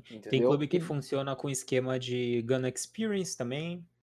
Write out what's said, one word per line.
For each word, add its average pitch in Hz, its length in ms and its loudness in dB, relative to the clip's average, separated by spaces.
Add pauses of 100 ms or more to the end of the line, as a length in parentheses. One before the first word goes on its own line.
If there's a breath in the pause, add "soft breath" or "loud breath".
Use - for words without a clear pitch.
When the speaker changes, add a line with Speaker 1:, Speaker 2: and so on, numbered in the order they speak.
Speaker 1:
Entendeu? 110 200 -12
Speaker 2:
Tem 131 120 4
clube 143 280 4
que 180 80 4
Speaker 1:
E - 40 2
Speaker 2:
funciona 139 540 -2
com 143 140 -4
esquema 131 500 0
de 123 440 0
gun 127 240 2
experience 196 680 -2
também. 160 500 -6 (220)